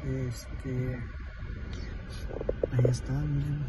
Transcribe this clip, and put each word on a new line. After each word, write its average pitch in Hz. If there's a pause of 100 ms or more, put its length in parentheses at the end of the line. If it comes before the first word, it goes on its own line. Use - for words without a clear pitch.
Este, 127 (1700)
ahí 123
está, -
miren. 143